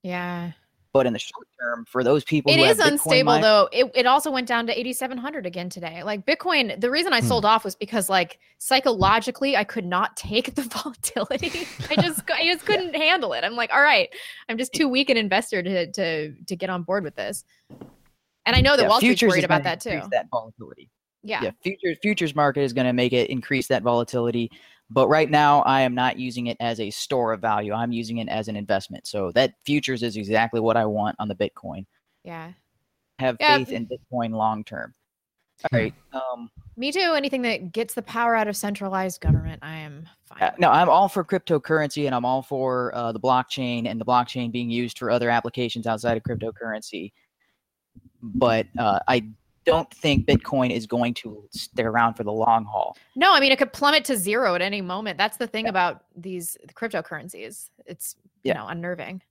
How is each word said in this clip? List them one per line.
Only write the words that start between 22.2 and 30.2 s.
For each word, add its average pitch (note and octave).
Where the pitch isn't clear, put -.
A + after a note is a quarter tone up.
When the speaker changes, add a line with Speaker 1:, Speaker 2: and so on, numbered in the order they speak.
Speaker 2:
market C#3+
is B2+
gonna B2+
make B2
it B2
increase B2+
that A2+
volatility. A#2+
But C3
right D3+
now, D3
I C3+
am B2+
not B2
using B2
it A#2
as A#2
a G#2
store A#2+
of G2
value. G#2
I'm A#2
using A#2
it A2+
as A2
an G#2+
investment. G2+
So F#2+
that B2+
futures C3+
is A2+
exactly A2